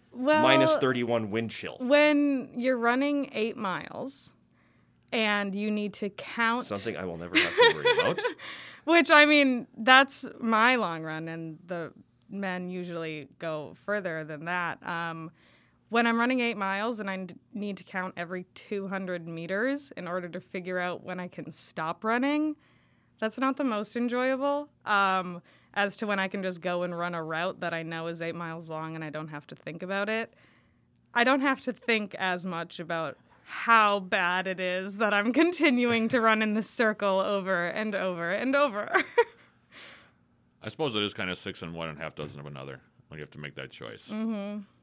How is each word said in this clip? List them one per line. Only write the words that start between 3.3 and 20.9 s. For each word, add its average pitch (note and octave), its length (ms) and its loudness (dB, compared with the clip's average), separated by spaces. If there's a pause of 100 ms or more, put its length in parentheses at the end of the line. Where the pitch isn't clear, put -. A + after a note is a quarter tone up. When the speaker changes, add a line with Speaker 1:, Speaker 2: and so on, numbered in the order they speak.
Speaker 1:
eight A3 240 -2
miles - 800 -8 (760)
and G#3 420 0
you G#3 160 -2
need G#3 240 -2
to G#3 160 -6
count A#3 560 -2
Speaker 2:
Something G2+ 300 -4
I F2 80 -6
will E2+ 140 -6
never F2 180 -4
have - 180 2
to A#4 200 8
worry G4 260 2
about. - 200 0 (320)
Speaker 1:
<laughs> - 320 -18
Which, E4 260 6
I D4 160 10
mean, C#4 400 4 (100)
that's C4 500 6 (140)
my A3+ 360 4
long E3+ 260 -2
run, D#3+ 260 -6
and E3 380 -10
the E3+ 260 -8 (360)
men F#3 420 -4
usually E3 580 -8 (100)
go D#3 360 -6 (100)
further F3+ 400 -2
than D#3 220 -10
that. F3 400 -4
Um, E3 440 -6 (600)
when A#3 160 4
I'm A#3 120 2
running B3 220 2
eight A#3 160 -2
miles G#3 420 -2
and G3+ 120 -6
I F#3+ 40 -4
n-, F#3 140 -8 (240)
need G3+ 240 -6
to - 80 -18
count F#3 320 -6
every F3+ 280 -8 (100)
two G3 340 -6
hundred F3+ 400 -6
meters G3+ 680 -4
in F3+ 120 -10
order F3+ 200 -6
to F3+ 120 -10
figure F#3 380 -6
out F3+ 260 -4